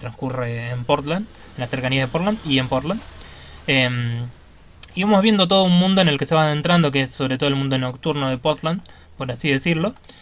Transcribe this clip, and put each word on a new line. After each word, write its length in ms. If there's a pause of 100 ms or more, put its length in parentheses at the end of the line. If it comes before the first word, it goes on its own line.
transcurre 720
en 140
Portland, 420 (300)
en 40
las 100
cercanías 380
de 40
Portland 320
y 140
en 100
Portland. 320 (680)
Em, 600 (680)
y 100
vamos 180
viendo 260
todo 160
un 140
mundo 240
en 60
el 100
que 80
se 80
va 100
adentrando, 480
que 100
es 80
sobre 280
todo 100
el 80
mundo 220
nocturno 520
de 80
Portland, 440 (340)
por 160
así 180
decirlo. 440 (280)